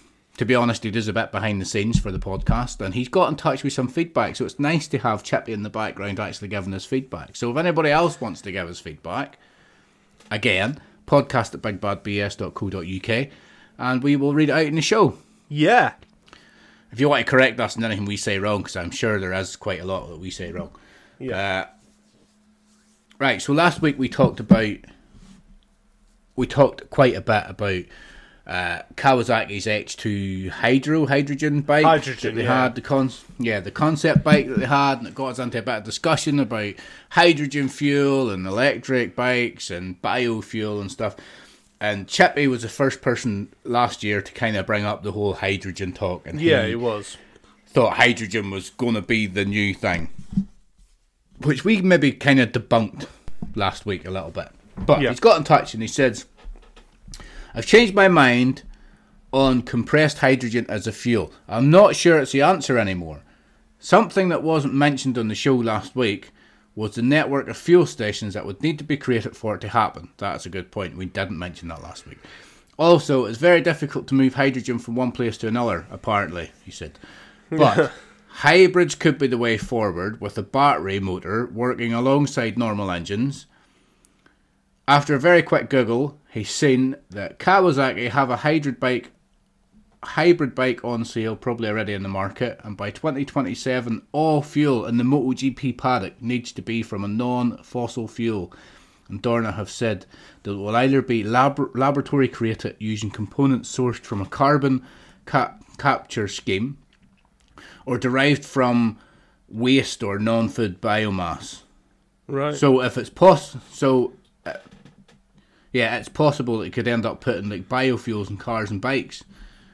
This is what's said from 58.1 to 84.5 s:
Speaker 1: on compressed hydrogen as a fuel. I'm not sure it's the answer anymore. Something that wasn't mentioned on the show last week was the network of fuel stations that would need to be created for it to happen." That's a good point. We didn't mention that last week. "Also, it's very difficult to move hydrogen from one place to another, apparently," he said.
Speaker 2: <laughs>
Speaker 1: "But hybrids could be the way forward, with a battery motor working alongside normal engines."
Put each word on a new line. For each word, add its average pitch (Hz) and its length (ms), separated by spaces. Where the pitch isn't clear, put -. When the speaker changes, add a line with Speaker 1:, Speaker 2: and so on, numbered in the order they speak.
Speaker 1:
on 131 280
compressed 147 580
hydrogen 120 520
as 104 160
a 107 60
fuel. 107 400
I'm 120 220
not 180 260
sure 165 220
it's 131 140
the 139 100
answer 139 360
anymore. 90 420
Something 190 520
that 151 120
wasn't 151 320
mentioned 135 440
on 110 100
the 110 60
show 135 220
last 110 380
week 104 360
was 104 200
the 117 60
network 139 440
of 113 100
fuel 170 300
stations 107 480
that 104 100
would 98 160
need 156 180
to 147 60
be 151 120
created 117 400
for 107 180
it 90 60
to 107 80
happen." 101 480
That's 95 300
a 87 40
good 90 220
point. 92 240
We 92 100
didn't 95 320
mention 85 300
that 80 160
last - 200
week. - 140
"Also, 147 500
it's 117 120
very 170 220
difficult 151 480
to 135 80
move 131 180
hydrogen 127 460
from 117 160
one 123 160
place 117 260
to 113 80
another, 110 460
apparently," 90 580
he 92 80
said. - 260
Speaker 2:
<laughs> - 280
Speaker 1:
"But 147 400
hybrids 175 720
could 147 220
be 139 100
the 120 100
way 117 180
forward, 104 640
with 101 160
a 107 60
battery 101 560
motor 95 480
working 117 460
alongside 127 680
normal 104 320
engines." 101 560